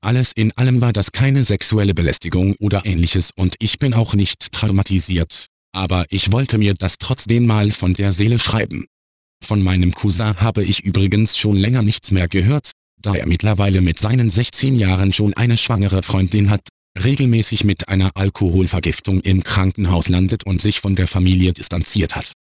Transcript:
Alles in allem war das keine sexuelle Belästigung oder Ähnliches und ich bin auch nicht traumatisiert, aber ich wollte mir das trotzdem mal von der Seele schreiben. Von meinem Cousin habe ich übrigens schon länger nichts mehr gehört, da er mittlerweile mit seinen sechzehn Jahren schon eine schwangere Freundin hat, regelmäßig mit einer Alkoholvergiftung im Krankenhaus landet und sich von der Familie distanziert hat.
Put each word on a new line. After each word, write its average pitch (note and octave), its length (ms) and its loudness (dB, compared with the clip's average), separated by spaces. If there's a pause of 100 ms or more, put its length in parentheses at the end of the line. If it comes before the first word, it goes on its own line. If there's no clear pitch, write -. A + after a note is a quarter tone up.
Alles A#2+ 320 0
in G#2+ 240 0
allem B2+ 240 2
war A#2+ 100 2
das G2+ 220 -2
keine C3+ 320 2
sexuelle G2+ 480 0
Belästigung E2+ 640 0
oder G2+ 260 -2
Ähnliches E2+ 460 0
und F#2 280 -2
ich - 200 -4
bin C3+ 140 0
auch A2 220 0
nicht - 360 -2
traumatisiert, F#2+ 960 -2 (260)
aber F#2 380 -2
ich F#2+ 240 0
wollte B2 240 0
mir G2+ 160 2
das F#2 240 -4
trotzdem A#2+ 480 0
mal G#2+ 260 2
von F2+ 220 0
der G2 180 0
Seele G#2 260 2
schreiben. - 480 -4 (560)
Von G2+ 220 0
meinem F2+ 300 2
Cousin G#2 480 -2
habe G#2 240 0
ich - 160 -2
übrigens G2 560 0
schon G#2 180 0
länger A2 280 2
nichts - 280 -2
mehr F#2 160 2
gehört, G2+ 440 0 (300)
da G2+ 140 -2
er - 120 -4
mittlerweile G2 540 2
mit E2+ 180 2
seinen A2+ 300 2
sechzehn B2 480 0
Jahren F#2+ 340 2
schon G#2 220 0
eine A#2 240 0
schwangere F#2+ 460 0
Freundin G2 460 2
hat, G2+ 120 0 (360)
regelmäßig A#2 680 0
mit G2 240 -2
einer F#2+ 260 2
Alkoholvergiftung F#2+ 1040 0
im F#2+ 240 2
Krankenhaus F#2 640 0
landet F#2 380 0
und F#2 160 -2
sich - 180 0
von G2 160 0
der F#2 140 0
Familie F#2 420 2
distanziert E2+ 640 -2
hat. - 160 -8 (120)